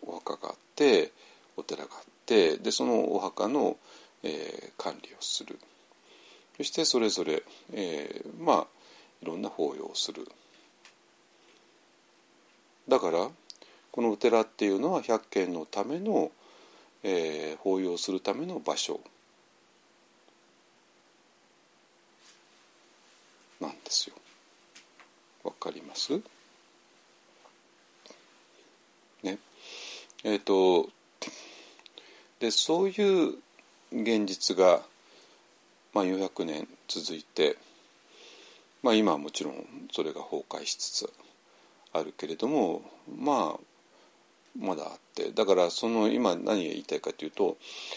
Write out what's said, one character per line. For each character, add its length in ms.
お 160
墓 160
が 140
あ 40
っ 20
て、 360
お 60
寺 220
が 100
あ 40
っ 40
て、 320
で、 140
そ 140
の 280
お 60
墓 280
の、 300
え 540
ー、 40
管 200
理 120
を 60
す 260
る。 140
そ 60
し 80
て、 140
そ 140
れ 100
ぞ 140
れ、 200
え 520
ー、 180
ま 100
あ、 140
い 40
ろ 100
ん 60
な 80
法 260
要 120
を 80
す 180
る。 140
だ 120
か 120
ら、 180
こ 100
の 100
お 60
寺 240
っ 40
て 200
い 40
う 100
の 120
は、 100
百 280
軒 220
の 140
た 180
め 160
の、 320
え 540
ー、 20
法 220
要 180
す 140
る 80
た 140
め 120
の 140
場 180
所 220
な 80
ん 40
で 200
す 180
よ。 60
わ 80
か 180
り 120
ま 140
す？ 260
ね。 160
え 120
ー 40
と、 500
で、 120
そ 320
う 60
い 120
う 360
現 340
実 300
が、 260
ま 80
あ、 40
四 140
百 260
年 220
続 280
い 80
て、 340
ま 100
あ、 20
今 200
は 40
も 140
ち 120
ろ 80
ん 420
そ 100
れ 80
が 100
崩 280
壊 160
し 100
つ 160
つ 220
あ 100
る 160
け 100
れ 80
ど 120
も、 340
ま 400
あ、 20
ま 160
だ 80
あ 60
っ 100
て、 160
だ 140
か 100
ら、 160
そ 180
の、 200
今 260
何 100
が 100
言 240
い 40
た 120
い 60
か 100
と 140
い 40
う 20
と、 260